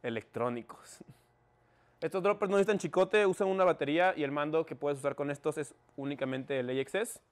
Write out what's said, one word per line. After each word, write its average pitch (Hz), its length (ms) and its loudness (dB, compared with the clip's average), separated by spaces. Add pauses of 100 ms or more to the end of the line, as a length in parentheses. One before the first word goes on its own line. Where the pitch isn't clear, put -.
Electrónicos. 117 960 -8 (1000)
Estos 170 220 -4
droppers 202 260 2
no 202 80 2
necesitan 202 220 4
chicote, 185 480 4
usan 190 220 2
una 190 160 2
batería 165 520 4
y 151 60 -2
el 139 80 -2
mando 151 340 0
que 156 120 -10
puedes 143 220 -2
usar 135 180 -4
con 143 160 -4
estos 147 260 -4
es 143 160 -8 (220)
únicamente 135 640 -4
el 123 80 -4
A 127 40 -2
X 135 220 -4
S 214 260 -4 (120)